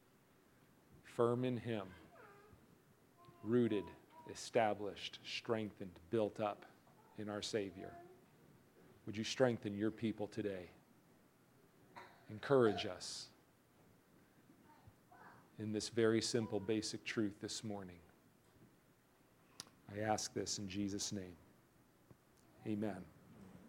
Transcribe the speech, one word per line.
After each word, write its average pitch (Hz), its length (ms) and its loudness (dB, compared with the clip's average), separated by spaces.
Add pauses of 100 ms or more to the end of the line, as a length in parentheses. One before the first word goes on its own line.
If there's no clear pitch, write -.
(1040)
firm 120 420 2
in 127 120 0
him, 113 320 -4 (1500)
rooted, 107 420 4 (460)
established, 104 960 0
strengthened, 107 680 -4 (180)
built 110 300 0
up 104 240 -2 (540)
in 104 100 -6
our 104 140 -4
Savior. 95 480 -4 (1160)
Would 104 100 -4
you 107 80 0
strengthen 113 520 2
your 107 140 2
people 107 360 -2
today? 98 440 -4 (1600)
Encourage 110 560 6
us - 400 -8 (2250)
in 107 140 -4
this 107 160 0
very 113 340 6
simple, 107 380 2
basic 107 440 0
truth 104 360 0
this - 240 -6
morning. 98 340 -8 (2000)
I 104 60 -4
ask 107 320 0
this 101 260 -2
in 104 100 -6
Jesus' 98 440 -2
name. 90 220 -6 (1300)
Amen. 104 300 -2 (720)